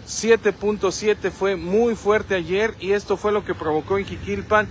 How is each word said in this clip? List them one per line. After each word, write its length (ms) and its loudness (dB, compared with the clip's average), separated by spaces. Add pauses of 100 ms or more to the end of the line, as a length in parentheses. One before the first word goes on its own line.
siete 480 2
punto 380 0
siete 400 0
fue 240 0
muy 400 2
fuerte 400 0
ayer 440 0
y 120 -2
esto 260 0
fue 140 0
lo 140 0
que 100 -4
provocó 420 0
en 80 -2
Jiquilpan 640 0